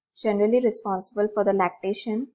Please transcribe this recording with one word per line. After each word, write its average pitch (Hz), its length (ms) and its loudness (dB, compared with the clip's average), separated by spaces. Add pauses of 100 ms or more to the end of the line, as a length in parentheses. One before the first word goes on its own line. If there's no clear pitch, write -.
(200)
generally 214 400 2
responsible 208 720 -2
for 208 100 0
the 196 100 2
lactation 208 800 -2